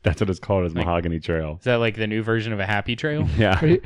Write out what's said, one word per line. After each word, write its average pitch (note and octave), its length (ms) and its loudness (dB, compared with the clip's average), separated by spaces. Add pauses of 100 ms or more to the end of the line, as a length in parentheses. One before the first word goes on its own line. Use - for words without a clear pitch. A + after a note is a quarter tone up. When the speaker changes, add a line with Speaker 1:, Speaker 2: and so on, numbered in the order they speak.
Speaker 1:
that's - 160 0
what G#2 100 2
it's F2+ 100 -2
called, F#2+ 260 0
is E2 100 -4
Speaker 2:
Like, E2+ 100 0
Speaker 1:
mahogany E2+ 360 0
trail. D#2+ 380 -4
Speaker 2:
is - 40 -20
that, B2 140 2
like, A2+ 180 0
the A2 120 -2
new A2 140 -2
version A2+ 320 0
of G2+ 60 -4
a F#2+ 60 -2
happy G#2+ 320 -2
trail? D3+ 340 -2
Speaker 1:
<laughs> C#2+ 60 -2
Yeah, G2 240 4
Speaker 3:
Are D#3+ 60 4
you, E3+ 180 4